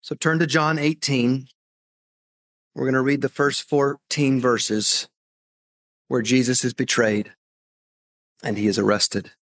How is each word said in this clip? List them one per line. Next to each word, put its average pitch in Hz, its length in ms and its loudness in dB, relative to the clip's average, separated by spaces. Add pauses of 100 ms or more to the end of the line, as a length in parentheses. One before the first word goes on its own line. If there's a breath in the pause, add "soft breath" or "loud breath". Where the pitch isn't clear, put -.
So - 140 -8
turn 160 240 0
to 165 80 2
John 156 320 2
eighteen. 135 680 0 (1300)
We're 131 120 -6
gonna 131 160 0
read 139 200 0
the 135 80 -2
first 143 400 -2
fourteen 139 720 0
verses 107 680 0 (1000)
where 123 160 -2
Jesus 123 420 0
is 120 80 -2
betrayed 107 600 0 (1080)
and 110 140 -4
he 104 80 -2
is 101 140 2
arrested. 104 640 -2